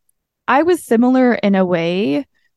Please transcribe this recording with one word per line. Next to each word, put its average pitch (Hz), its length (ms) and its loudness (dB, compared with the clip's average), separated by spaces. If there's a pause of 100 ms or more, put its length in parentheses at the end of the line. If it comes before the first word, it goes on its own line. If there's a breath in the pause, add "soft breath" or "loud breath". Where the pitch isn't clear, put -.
(460)
I 269 180 0
was 339 200 -2
similar 247 480 2
in 202 220 0
a 190 100 2
way 180 640 -2 (300)